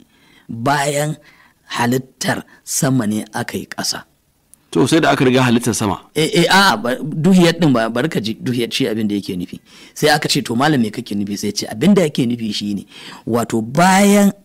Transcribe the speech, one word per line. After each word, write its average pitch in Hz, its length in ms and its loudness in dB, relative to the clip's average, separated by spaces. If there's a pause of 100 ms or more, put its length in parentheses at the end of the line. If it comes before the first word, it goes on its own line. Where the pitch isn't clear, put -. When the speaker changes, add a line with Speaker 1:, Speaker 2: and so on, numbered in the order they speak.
(460)
Speaker 1:
Bayan 143 720 -2 (560)
halittar 127 720 -4 (160)
sama 131 480 -2
ne 107 240 -4
aka 117 240 -8
yi 87 80 -10
ƙasa. - 400 -10 (640)
Speaker 2:
To, 139 160 0
sai 156 160 2
da 143 160 2
aka 139 80 2
riga 131 160 4
halittar 120 320 2
sama. 98 240 -2 (160)
Speaker 1:
Eh, 151 160 0
eh, 170 160 2
a'a, 190 320 4
ba, 233 240 -2
duhiyat 165 560 4
din 156 160 4
ba, 113 160 2
bari 120 240 -2
ka 175 80 -2
ji 107 160 -6
duhiyat 120 320 -4
shi - 160 -2
abin 110 240 -2
da 104 80 -2
yake 98 160 -6
nufi. 90 240 -10 (400)
Sai 151 160 2
aka 147 160 -2
ce, 135 160 -2
"To, 117 80 -6
malam, 143 240 2
me 107 160 0
kake 107 240 -8
nufi?" 101 240 -4
Sai 104 160 -4
ce, - 80 -8
"Abin 165 320 2
da 180 80 2
yake 147 240 -2
nufi 113 240 -6
shi 104 240 -6
ne, - 80 -10 (400)
wato, 113 400 -2
bayan 196 640 4 (160)